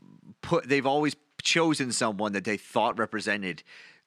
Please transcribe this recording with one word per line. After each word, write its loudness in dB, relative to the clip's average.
put, -2
they've 2
always 2
chosen 2
someone -2
that -2
they -2
thought 0
represented -4